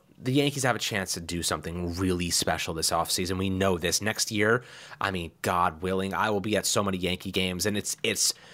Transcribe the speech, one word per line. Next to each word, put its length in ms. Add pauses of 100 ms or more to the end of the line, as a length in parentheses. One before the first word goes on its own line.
(180)
the 140
Yankees 320
have 120
a 40
chance 340
to 80
do 220
something 520
really 360
special 420
this 160
offseason. 480
We 140
know 260
this. 240
Next 300
year, 320 (360)
I 120
mean, 180 (140)
God 400
willing, 280
I 200
will 80
be 180
at 80
so 180
many 140
Yankee 340
games. 360
And 100
it's, 240
it's, 320 (200)